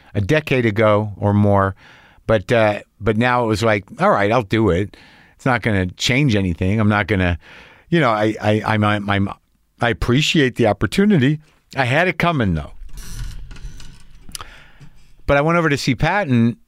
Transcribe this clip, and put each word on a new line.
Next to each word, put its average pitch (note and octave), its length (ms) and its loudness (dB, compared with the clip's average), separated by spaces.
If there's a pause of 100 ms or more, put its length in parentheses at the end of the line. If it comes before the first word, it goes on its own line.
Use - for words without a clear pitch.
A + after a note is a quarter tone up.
(160)
a G#2 60 -2
decade C3+ 440 0
ago G#2+ 520 2
or G2+ 160 0
more. G2+ 420 4 (500)
But, A2 260 0
uh, G#2+ 300 2 (180)
but G#2 180 -2
now B2 260 2
it A2+ 40 -2
was A2 160 0
like, G#2+ 200 2 (180)
"All G3 80 2
right, G#2 220 2
I'll B2 120 2
do A2 260 2
it. F#2 280 -2 (380)
It's - 100 -8
not B2 160 0
gonna F#2+ 260 0
change B2 480 0
anything. F#2+ 440 0
I'm G#2 100 2
not G#2 180 0
gonna," F#2 300 0 (520)
you E3+ 100 2
know, C3 120 2
I, A2 300 0
I, G#2+ 240 0
I'm, G#2+ 180 0
I'm, G#2 260 0
I'm, G2 200 0 (520)
I A#2+ 80 0
appreciate C3 680 0
the A#2 120 2
opportunity. D3+ 720 2 (360)
I C3+ 100 -2
had D3+ 220 0
it F3 100 -4
coming, E3 380 0
though. D2 160 -8 (2500)
But C#3+ 120 2
I C#3+ 40 2
went E3 160 0
over D#3+ 120 2
to C#3 80 0
see B2+ 180 -2
Patton C#3+ 640 0 (100)